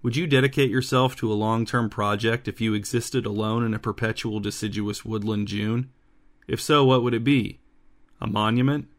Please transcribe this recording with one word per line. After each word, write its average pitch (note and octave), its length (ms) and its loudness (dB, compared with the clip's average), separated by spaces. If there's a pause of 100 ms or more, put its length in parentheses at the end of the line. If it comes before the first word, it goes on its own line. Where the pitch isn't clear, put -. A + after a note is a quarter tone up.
would B2 140 -2
you E3+ 100 -2
dedicate C3+ 440 4
yourself B2+ 460 2
to A2 160 -2
a - 20 0
long-term A2+ 540 0
project G#2+ 580 -2
if G#2 140 -8
you A2 140 0
existed A2 500 -2
alone G#2+ 400 -2
in A2 80 0
a G#2+ 60 -4
perpetual A2 600 -4
deciduous G#2 640 -4
woodland G#2 460 -2
June? A2 420 -2 (560)
If - 140 -4
so, D3 240 4
what C3 180 6
would A#2+ 120 0
it A2+ 100 -2
be? C3 360 0 (600)
A - 60 -6
monument? A#2+ 600 2 (100)